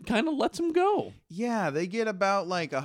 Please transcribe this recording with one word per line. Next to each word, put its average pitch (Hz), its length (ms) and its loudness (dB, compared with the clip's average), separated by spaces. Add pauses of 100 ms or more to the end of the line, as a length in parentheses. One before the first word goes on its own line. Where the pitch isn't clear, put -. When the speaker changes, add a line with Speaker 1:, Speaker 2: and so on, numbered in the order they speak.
Speaker 1:
kinda 320 260 2
lets 311 300 -2
him 330 120 0
go. 359 420 2 (140)
Speaker 2:
Yeah, 208 420 -2
they 160 160 0
get 220 220 -2
about, 196 400 0
like, 175 240 -2
a 135 120 -2